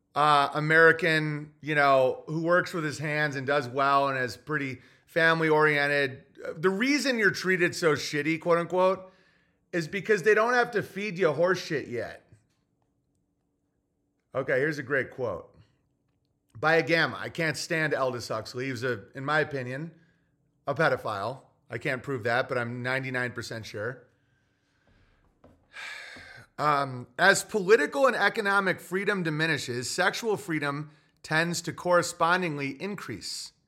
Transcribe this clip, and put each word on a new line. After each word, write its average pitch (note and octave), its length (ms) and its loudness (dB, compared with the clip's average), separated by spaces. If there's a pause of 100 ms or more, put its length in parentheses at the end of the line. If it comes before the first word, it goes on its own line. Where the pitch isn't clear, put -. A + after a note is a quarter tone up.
(140)
uh, C#3+ 400 6
American, D#3 1000 4 (100)
you D3 120 -6
know, C3+ 540 4
who E3 160 -4
works F3 300 2
with E3+ 100 -4
his C3 160 -6
hands D3+ 360 -2
and C3+ 120 -6
does C#3+ 200 0
well C#3 420 2
and C3 100 -2
is B2 180 -4
pretty C#3 400 -6 (300)
family-oriented, D3+ 1120 2 (240)
uh, - 100 -6
the E3 140 0
reason B3 480 0
you're G3+ 140 4
treated F3 440 0
so D#3+ 180 2
shitty, D3 460 -2
quote E3+ 200 2
unquote, F#3 520 0 (640)
is E3 140 -2
because G3+ 340 0
they G#3+ 140 4
don't A3+ 180 2
have A#3+ 180 2
to G3 120 -2
feed G3 340 -8
you E3+ 140 4
horse F3 280 2
shit D3 280 -6
yet. G#2 360 -8 (2000)
Okay, C#3 240 0
here's D3 180 0
a C#3+ 60 -8
great C3 260 -2
quote. A2+ 400 -8 (1120)
By D#3+ 180 2
a E3 40 4
gamma. D#3+ 400 0
I A#2+ 80 -8
can't D#3 260 -4
stand D#3 380 -4
Aldous B2 360 -4
Huxley. B2 360 -8
He C3+ 60 -6
was, A#2+ 120 -6
a, A#2+ 180 -4 (120)
in C3+ 100 -12
my D3+ 180 0
opinion, C#3+ 500 -8 (760)
a D3 80 -4
pedophile. B2 680 -2 (280)
I A#2 80 -8
can't B2+ 240 -4
prove C3+ 220 -6
that, B2 260 0
but C3 80 -4
I'm A#2+ 240 -4
ninety-nine B2+ 500 -4
percent A2+ 340 -10
sure. A#2 380 -8 (1700)
<sighs> - 40 -20 (840)
Um, C#3 460 0 (140)
as F#3 240 4
political A#3 640 2
and A3+ 80 2
economic G3 640 2
freedom G3 420 -4
diminishes, D3+ 680 -2
sexual G3 500 0
freedom D3+ 520 -4 (320)
tends E3 400 -2
to D#3+ 100 -8
correspondingly E3+ 1120 0
increase. - 720 -10 (160)